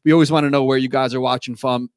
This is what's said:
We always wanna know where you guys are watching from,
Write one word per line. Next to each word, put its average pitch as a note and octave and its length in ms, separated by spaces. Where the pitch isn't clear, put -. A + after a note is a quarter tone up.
We D#3 80
always D#3 180
wanna D3 180
know C#3 140
where C3 140
you C3 120
guys C3 240
are B2+ 80
watching B2+ 340
from, B2 420